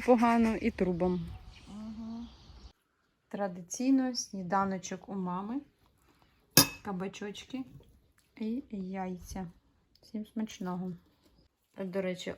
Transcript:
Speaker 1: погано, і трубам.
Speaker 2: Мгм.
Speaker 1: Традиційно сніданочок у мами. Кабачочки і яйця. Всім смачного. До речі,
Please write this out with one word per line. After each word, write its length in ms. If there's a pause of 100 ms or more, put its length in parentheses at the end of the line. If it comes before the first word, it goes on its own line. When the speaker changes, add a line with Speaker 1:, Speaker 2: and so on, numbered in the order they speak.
Speaker 1:
погано, 500
і 160
трубам. 540 (420)
Speaker 2:
Мгм. 600 (1000)
Speaker 1:
Традиційно 840
сніданочок 960
у 60
мами. 460 (1200)
Кабачочки 840 (720)
і 340
яйця. 760 (540)
Всім 240
смачного. 680 (840)
До 240
речі, 360